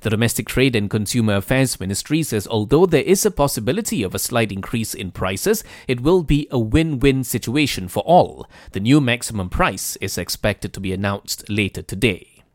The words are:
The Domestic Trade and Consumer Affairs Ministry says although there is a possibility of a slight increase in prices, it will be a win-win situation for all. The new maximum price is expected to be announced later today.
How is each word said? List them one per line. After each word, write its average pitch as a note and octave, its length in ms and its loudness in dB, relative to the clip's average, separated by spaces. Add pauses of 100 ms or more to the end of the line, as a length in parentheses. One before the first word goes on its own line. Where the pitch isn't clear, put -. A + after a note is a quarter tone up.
The G#2+ 100 -2
Domestic A2+ 360 0
Trade B2+ 280 2
and G#2 120 0
Consumer G#2+ 500 0
Affairs C3 420 0
Ministry G2+ 420 -2
says G#2+ 260 -4
although A#2 380 4
there E3 160 4
is G3 240 2
a G3+ 60 2
possibility C#3+ 720 -2
of F#2 100 -4
a G2 60 -4
slight A#2 320 0
increase G#2 420 -4
in G2 160 -8
prices, G2 540 -2 (240)
it B2 140 0
will F3 200 4
be D3 300 0
a C3+ 80 0
win-win C3+ 640 2
situation B2 640 -2
for - 160 -2
all. D3+ 420 4 (280)
The - 60 -4
new C3 220 4
maximum A#2 480 -2
price - 460 -2
is - 240 -6
expected G2+ 540 -4
to - 60 -10
be F#2+ 140 -4
announced G2+ 560 -4
later G2+ 320 -2
today. G2 540 -2 (200)